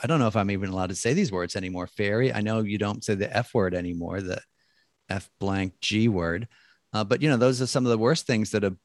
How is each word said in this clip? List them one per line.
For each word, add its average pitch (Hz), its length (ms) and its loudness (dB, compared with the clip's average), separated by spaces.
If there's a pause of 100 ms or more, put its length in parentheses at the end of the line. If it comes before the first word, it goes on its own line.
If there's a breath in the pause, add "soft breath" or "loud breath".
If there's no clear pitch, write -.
I 123 60 -2
don't 160 100 2
know 123 80 4
if 107 100 2
I'm 101 140 2
even 98 200 -2
allowed 92 180 -2
to 92 80 -6
say 120 180 0
these 180 180 2
words 87 220 -4
anymore, 92 320 -6
fairy. 113 480 0
I 107 60 0
know 110 200 0
you 104 160 -2
don't 104 280 -2
say 107 100 0
the 98 200 -2
F 120 200 -2
word 95 180 2
anymore, 87 480 -4
the 92 200 -6 (680)
F 95 300 -8
blank 98 420 -2
G 110 280 2
word. 90 400 -2 (440 soft breath)
Uh, 107 120 0
but, 120 180 0
you 151 80 2
know, 131 60 4
those 127 260 4
are 123 40 -2
some 127 200 0
of 120 40 2
the 113 80 4
worst 127 280 2
things 110 240 0
that 104 140 0
a, 95 200 -2